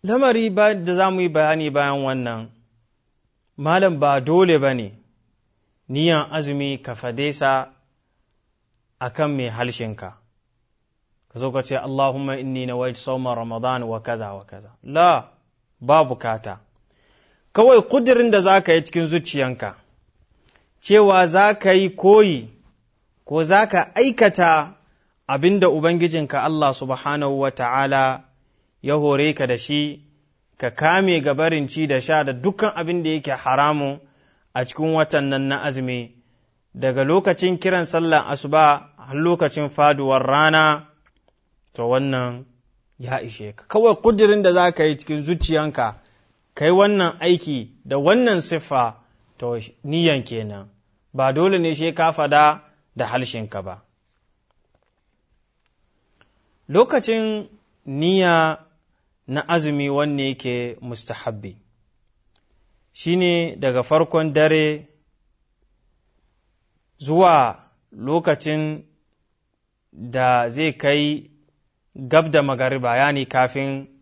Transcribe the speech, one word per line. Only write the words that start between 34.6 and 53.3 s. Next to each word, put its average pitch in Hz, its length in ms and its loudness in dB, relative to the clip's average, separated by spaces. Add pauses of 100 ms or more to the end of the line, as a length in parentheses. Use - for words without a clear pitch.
cikin 156 280 -4
watan 151 360 0
nan 135 180 -4
na 135 160 -4
azumi, 127 480 -6 (640)
daga 131 280 -2
lokacin 180 560 0
kiran 180 260 -2
sallar 165 420 0
asuba 147 680 2
har 135 180 -14
lokacin 156 540 -2
faduwar 139 580 2
rana, 151 600 2 (840)
to 120 140 -8
wannan 127 580 -2 (540)
ya 127 220 -8
ishe 107 340 -16
ka. - 120 -20
Kawai 220 280 4
kudirin 208 480 4
da 180 100 6
za 180 180 4
ka 165 120 -2
yi 151 140 0
cikin 151 260 -8
zuciyanka, 151 800 -4 (520)
ka 147 120 -4
yi 165 60 4
wannan 190 480 2
aiki 156 520 -2 (140)
da 135 120 -4
wannan 202 440 2
siffa, 135 540 -4 (420)
to 120 220 -6 (260)
niyan 151 400 0
kenan. 104 420 -12 (460)
Ba 135 200 0
dole 180 260 2
ne 165 160 -2
shi 160 180 -4
ka 160 180 0
fada 151 500 2 (340)
da 151 100 -4
harshenka 113 580 -6